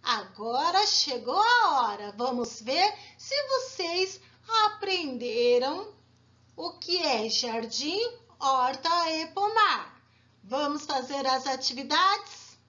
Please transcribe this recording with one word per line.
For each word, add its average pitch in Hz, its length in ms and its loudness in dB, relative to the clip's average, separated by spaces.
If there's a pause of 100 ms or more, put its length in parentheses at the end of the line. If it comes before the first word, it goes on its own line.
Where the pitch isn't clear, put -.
Agora 240 840 0
chegou 262 540 0
a 427 420 6
hora. 208 360 -2
Vamos 240 440 -2
ver 330 320 2 (240)
se - 180 -8 (120)
vocês 381 720 -2 (460)
aprenderam 269 1300 0 (640)
o 339 180 -10
que 349 240 -4
é 240 320 0
jardim, 233 720 -2 (400)
horta 269 720 2
e 320 160 -4
pomar. 392 760 0 (420)
Vamos 285 420 -2
fazer 269 400 -4
as 262 220 0
atividades? 285 1080 0 (120)